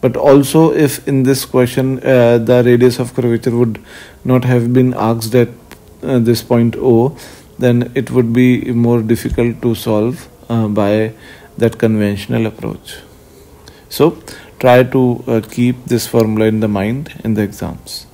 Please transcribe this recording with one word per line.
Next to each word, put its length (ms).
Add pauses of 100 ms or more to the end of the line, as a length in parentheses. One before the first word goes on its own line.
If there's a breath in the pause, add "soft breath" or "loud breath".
But 140
also, 560
if 360
in 140
this 240
question, 520
uh, 380
the 280
radius 340
of 160
curvature 420
would 220 (460 loud breath)
not 200
have 300
been 200
asked 400
at, 140 (540)
uh, 160
this 240
point 340
O, 400 (420 loud breath)
then 360
it 160
would 240
be 380
more 280
difficult 640
to 120
solve, 540 (220)
uh, 180
by 440 (440 loud breath)
that 220
conventional 680
approach. 500 (920 loud breath)
So 300 (400 loud breath)
try 240
to, 440
uh, 140 (100)
keep 360
this 200
formula 400
in 140
the 80
mind 460 (100)
in 80
the 100
exams. 720